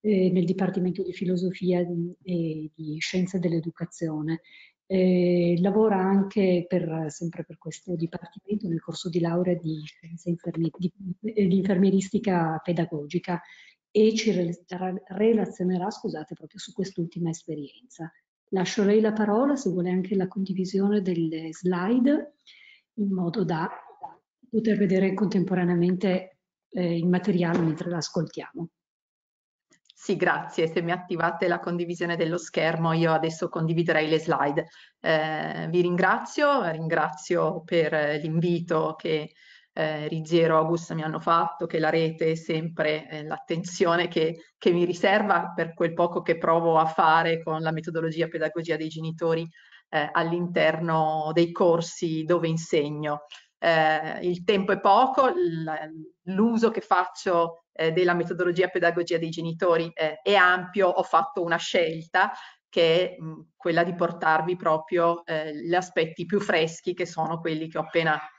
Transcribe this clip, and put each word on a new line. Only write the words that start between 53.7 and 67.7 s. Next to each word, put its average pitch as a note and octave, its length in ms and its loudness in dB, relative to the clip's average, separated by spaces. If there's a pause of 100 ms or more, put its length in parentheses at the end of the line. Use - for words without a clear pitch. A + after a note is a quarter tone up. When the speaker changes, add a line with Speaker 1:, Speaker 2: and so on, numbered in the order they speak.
Speaker 2:
il F3+ 240 -4
tempo G3 280 2
è F#3+ 60 0
poco, B3+ 500 6
l-, D#3+ 1040 -4
l'uso A3+ 360 2
che G#3+ 120 -6
faccio, F3+ 800 0 (140)
eh, D#3+ 160 0
della F3 220 2
metodologia F3 540 0
pedagogia E3+ 500 0
dei E3 120 -4
genitori, E3 640 0
eh, D#3 280 -4
è G3+ 120 2
ampio, F#3 540 4
ho F3+ 140 2
fatto E3+ 400 2
una E3+ 140 0
scelta E3+ 760 0 (360)
che E3+ 480 4
è, - 60 -16
mm, D#3 180 -12 (160)
quella E3+ 280 2
di F3+ 100 -4
portarvi E3+ 640 0
proprio, E3+ 680 0
eh, D#3 300 -4
gli E3 200 -4
aspetti F3+ 520 -2
più G3+ 140 0
freschi, F3 540 -2
che F3 120 -4
sono E3 340 -4
quelli D#3+ 280 -4
che D#3+ 100 -8